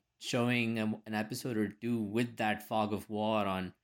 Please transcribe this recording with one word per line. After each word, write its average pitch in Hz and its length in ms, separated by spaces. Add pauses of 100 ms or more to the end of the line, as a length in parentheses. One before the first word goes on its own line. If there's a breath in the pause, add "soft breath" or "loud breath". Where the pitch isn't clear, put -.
(200)
showing 120 580
a, 110 60 (220)
an 110 60
episode 110 460
or 107 100
two 117 320
with 113 380
that 107 280
fog 107 280
of 98 160
war 107 340
on 92 400